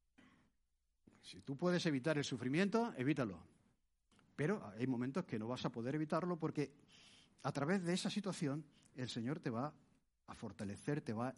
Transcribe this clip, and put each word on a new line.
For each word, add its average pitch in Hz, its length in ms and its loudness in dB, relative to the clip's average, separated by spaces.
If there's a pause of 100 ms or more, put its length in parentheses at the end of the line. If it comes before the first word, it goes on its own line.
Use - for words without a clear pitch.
(1200)
si - 220 -16
tú 139 160 -6
puedes 175 300 4
evitar 147 280 4
el 143 80 2
sufrimiento, 175 720 2
evítalo. 123 440 0 (960)
Pero 196 420 0
hay 123 80 2
momentos 131 400 0
que - 140 -2
no 110 80 -2
vas 127 180 -2
a 139 60 0
poder 123 240 -2
evitarlo 160 420 0
porque 156 380 -2 (640)
a 139 100 0
través 180 320 2
de 170 100 2
esa 185 180 0
situación 160 520 -2 (320)
el 120 140 -4
Señor 131 300 -2
te 147 100 -4
va 127 240 -2 (540)
a - 80 -14
fortalecer, 107 640 -4
te 117 100 -4
va 120 260 -2